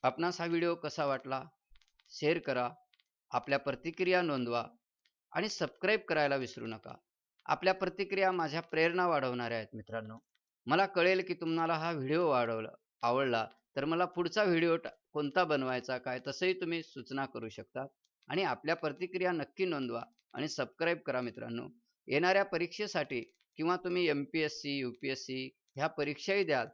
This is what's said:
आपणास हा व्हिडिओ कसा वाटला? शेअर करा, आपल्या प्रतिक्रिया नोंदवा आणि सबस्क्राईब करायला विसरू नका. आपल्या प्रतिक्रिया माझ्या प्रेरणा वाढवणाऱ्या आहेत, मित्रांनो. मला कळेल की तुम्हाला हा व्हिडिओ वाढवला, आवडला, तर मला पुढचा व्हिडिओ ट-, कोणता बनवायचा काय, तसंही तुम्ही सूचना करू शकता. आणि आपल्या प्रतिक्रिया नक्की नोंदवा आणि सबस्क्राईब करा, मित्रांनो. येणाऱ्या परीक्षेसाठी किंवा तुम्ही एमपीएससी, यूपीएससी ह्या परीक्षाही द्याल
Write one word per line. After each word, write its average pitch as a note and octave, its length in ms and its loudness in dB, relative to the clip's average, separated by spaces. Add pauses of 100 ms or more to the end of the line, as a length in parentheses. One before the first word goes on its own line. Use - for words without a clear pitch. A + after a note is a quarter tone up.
आपणास E3+ 380 0
हा E3+ 60 -2
व्हिडिओ E3+ 280 2
कसा D#3 300 -4
वाटला? C3+ 380 -4 (640)
शेअर D#3+ 300 0
करा, B2 300 0 (640)
आपल्या C#3 280 0
प्रतिक्रिया F3 640 0
नोंदवा B2 440 0 (680)
आणि G3+ 180 -2
सबस्क्राईब - 500 0
करायला D3 360 2
विसरू A#2+ 320 -6
नका. A2+ 280 -10 (500)
आपल्या F3+ 280 2
प्रतिक्रिया F#3+ 580 0
माझ्या E3 300 -2
प्रेरणा E3+ 460 2
वाढवणाऱ्या B2 500 0
आहेत, G#2+ 160 -6
मित्रांनो. A2 440 -8 (480)
मला E3 200 4
कळेल F#3 420 4
की F3+ 60 -4
तुम्हाला E3 400 0
हा D#3+ 180 0
व्हिडिओ D#3 380 2
वाढवला, A#2 400 2 (320)
आवडला, A#2+ 460 2 (280)
तर C#3 100 -2
मला E3 200 2
पुढचा F3 380 0
व्हिडिओ E3 340 4
ट-, D#3+ 100 -6 (240)
कोणता D3 320 0
बनवायचा C3 540 0
काय, B2+ 300 -4
तसंही F#3 260 0
तुम्ही E3+ 300 -4
सूचना C3+ 420 -8
करू A2+ 240 -8
शकता. A#2 360 -10 (420)
आणि F#3 160 0
आपल्या D3+ 320 0
प्रतिक्रिया F3 560 -2
नक्की E3+ 340 -2
नोंदवा B2+ 380 -4 (300)
आणि D3 140 -4
सबस्क्राईब E3 500 -2
करा, B2+ 240 -4
मित्रांनो. A#2 460 -8 (400)
येणाऱ्या F3+ 380 4
परीक्षेसाठी E3+ 760 -2 (340)
किंवा E3 200 0
तुम्ही F3+ 320 0
एमपीएससी, D3 680 -2
यूपीएससी C3 720 -4 (260)
ह्या C#3+ 120 0
परीक्षाही D#3+ 560 0
द्याल C3 300 2